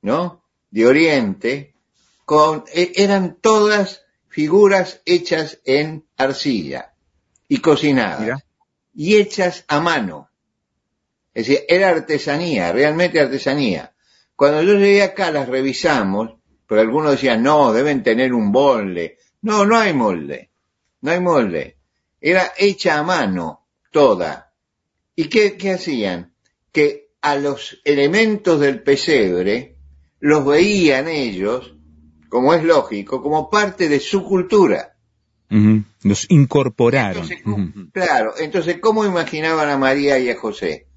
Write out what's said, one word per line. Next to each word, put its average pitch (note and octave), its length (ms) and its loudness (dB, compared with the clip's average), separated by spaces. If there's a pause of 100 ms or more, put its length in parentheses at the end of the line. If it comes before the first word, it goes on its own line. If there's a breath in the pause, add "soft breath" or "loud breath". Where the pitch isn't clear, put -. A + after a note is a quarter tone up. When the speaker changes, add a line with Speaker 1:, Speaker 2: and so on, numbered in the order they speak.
Speaker 1:
¿no?, D#3+ 440 -6 (260)
de A2 160 2
Oriente, C3+ 880 0 (500)
con, D3+ 380 2 (100)
e-, F3 220 -2
eran G3 460 0
todas G#3 600 2 (260)
figuras F#3+ 760 2
hechas E3+ 600 -2
en D3+ 400 -2 (120)
arcilla B2+ 760 -6 (540)
y C#3 100 0
cocinadas. C#3 600 0
Speaker 2:
Mira. A#2+ 240 -8 (500)
Speaker 1:
Y F3+ 220 0
hechas G3+ 500 0
a D3 140 0
mano. A#2+ 480 -4 (1040)
Es A2+ 140 -6
decir, C#3 200 2
era F#3 200 4
artesanía, D3+ 840 -2
realmente D3+ 480 0
artesanía. C3 720 -2 (460)
Cuando D3 260 2
yo G3 120 4
llegué G3+ 280 4
acá F#3+ 280 -2
las C#3 180 -4
revisamos, B2 840 -2 (320)
pero G#2+ 140 2
algunos C#3+ 320 2
decían, B2 320 0
"No, C#3+ 280 4
deben C3+ 300 0
tener B2 320 0
un G#2+ 160 0
molde". G2+ 680 0 (240)
No, G#3+ 220 0
no A3+ 140 4
hay G#3 140 0
molde, E2+ 580 -4 (520)
no D3 100 -2
hay F3+ 80 0
molde. A#2 560 -2 (440)
Era F3+ 360 0
hecha F#3 420 0
a D3+ 60 -4
mano, G2 640 -4 (240)
toda. F#2 600 0 (640)
¿Y D#3+ 120 -4
qué, G3+ 300 0
qué F#3+ 140 -6
hacían? G#2+ 640 -6 (380)
Que D3 380 0 (100)
a D3 160 0
los C#3+ 480 -8
elementos E3+ 720 2
del C#3 240 0
pesebre A2+ 920 0 (420)
los D3 260 2
veían D#3 600 2
ellos, B2 680 -6 (520)
como C3 260 2
es D#3+ 100 0
lógico, C3 580 0
como D3+ 260 -4
parte F#3+ 400 -2
de C#3+ 120 2
su G3 240 -4
cultura. F#3 720 0 (520)
Speaker 2:
Ujú. G#2+ 360 4 (180)
Los G2+ 260 0
incorporaron. B2 920 2
Speaker 1:
Entonces, D#2+ 220 -12
¿cómo? G#2 120 -4 (100)
Speaker 2:
Ujú. E2+ 260 -16
Speaker 1:
Claro, C#3+ 440 -2
entonces, D#3 440 -4
¿cómo A3 240 0
imaginaban D#3+ 640 -2
a C#3 100 0
María C3+ 400 2
y B2+ 100 0
a A#2 80 -4
José? F#2 600 -8